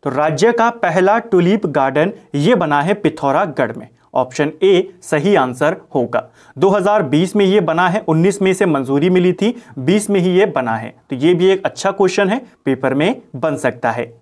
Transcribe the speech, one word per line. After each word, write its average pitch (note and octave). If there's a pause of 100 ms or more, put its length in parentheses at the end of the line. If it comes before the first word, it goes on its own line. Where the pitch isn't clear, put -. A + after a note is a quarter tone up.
तो D3
राज्य D3+
का A#3
पहला F#3+
ट्यूलिप G3+
गार्डन D3 (220)
ये D#3+
बना D3
है F3+
पिथौरागढ़ D3
में। A#2 (260)
ऑप्शन C3 (120)
ए F#3+ (120)
सही E3
आंसर C#3 (200)
होगा। A#2 (320)
दो D#3+
हज़ार G3+
बीस D#3
में G3+
ये F#3+
बना E3
है, F#3+
उन्नीस F3
में F#3+
इसे F#3
मंजूरी C#3+
मिली F3+
थी, G#3+ (240)
बीस G3
में G3+
ही F3+
ये F#3
बना B2+
है। A2 (160)
तो C#3
ये D3
भी F3
एक F#3+
अच्छा G3
क्वेश्चन F#3+
है, A#3+ (240)
पेपर C3
में F3 (140)
बन D#3
सकता A#2
है। A#2 (100)